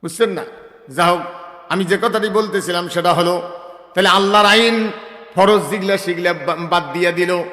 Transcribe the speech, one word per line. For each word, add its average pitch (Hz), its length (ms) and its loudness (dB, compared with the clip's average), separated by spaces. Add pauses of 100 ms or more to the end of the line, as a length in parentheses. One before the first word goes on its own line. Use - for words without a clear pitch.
বুঝছেন 214 280 -2
না? 156 140 -6 (440)
যা 147 160 0
হোক, 175 160 2 (480)
আমি 185 160 0
যে 185 180 0
কথাটি 214 260 0
বলতেছিলাম 185 600 -2
সেটা 175 240 0
হলো, 175 460 0 (360)
তাহলে 196 140 2
আল্লাহর 202 380 4
আইন 220 440 4 (440)
ফরজ 196 360 4
যেগুলা 196 280 0
সেগুলা 175 340 -2
বা-, 170 260 -4
বাদ 170 340 -2
দিয়া 175 180 0
দিল 175 320 0 (100)